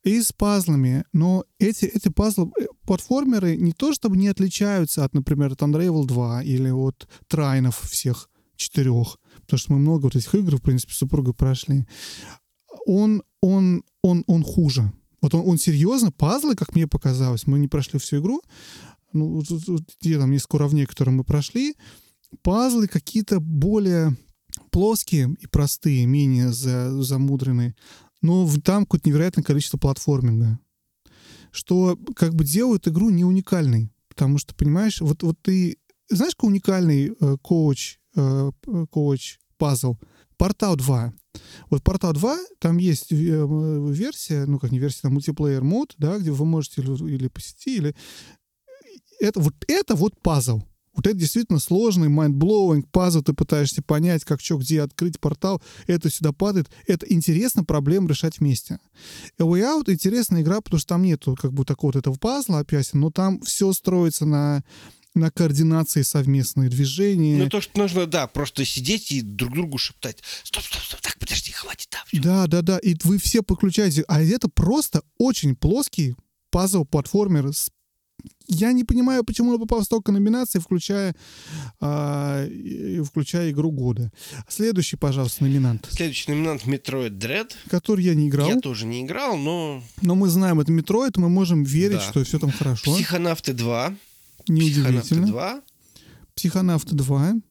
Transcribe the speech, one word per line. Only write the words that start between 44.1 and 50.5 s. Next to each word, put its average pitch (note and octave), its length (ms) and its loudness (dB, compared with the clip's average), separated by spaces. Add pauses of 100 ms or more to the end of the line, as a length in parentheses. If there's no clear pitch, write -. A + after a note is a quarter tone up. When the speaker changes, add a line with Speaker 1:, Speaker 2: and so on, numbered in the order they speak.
Speaker 1:
ну, C#3+ 120 0
как B2+ 140 -4
не C3 60 0
версия, C#3 240 -4
там C3+ 120 0
мультиплеер C#3+ 480 -2
мод, G#3 360 -2
да, D#3+ 200 -2
где E3 120 -2
вы C#3+ 140 0
можете D#3+ 380 -2
или, C3+ 320 -4
или B2+ 140 -4
по - 120 -10
сети, - 360 -8
или... D3 180 -2 (1300)
Это G3+ 200 0
вот, D3+ 140 2 (140)
это E4+ 260 0
вот F#3 280 0
пазл. B2 400 0 (320)